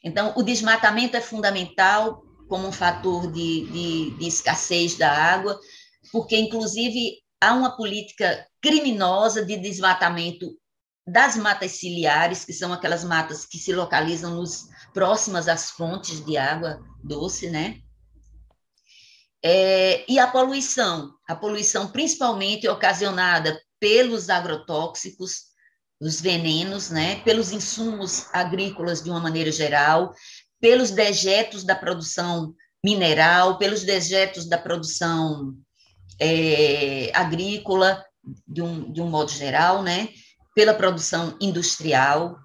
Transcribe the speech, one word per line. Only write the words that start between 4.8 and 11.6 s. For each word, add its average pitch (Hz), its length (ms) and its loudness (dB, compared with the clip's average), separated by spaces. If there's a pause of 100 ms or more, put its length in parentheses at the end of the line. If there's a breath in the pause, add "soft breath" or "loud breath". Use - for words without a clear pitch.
da 156 120 4
água, 185 480 2 (540 loud breath)
porque, 226 240 0
inclusive, 226 880 -2 (180)
há 214 140 6
uma 254 200 0
política 202 720 -4 (140)
criminosa 214 840 2
de 196 120 -6
desmatamento 180 960 -2 (520)
das 233 300 4
matas 208 360 -2